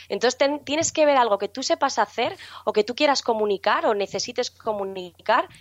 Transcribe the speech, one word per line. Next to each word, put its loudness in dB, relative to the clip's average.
Entonces 0
ten-, 0
tienes -2
que 2
ver 6
algo 4
que -6
tú -10
sepas -2
hacer -2
o -2
que 4
tú -8
quieras 2
comunicar 0
o 2
necesites -4
comunicar -2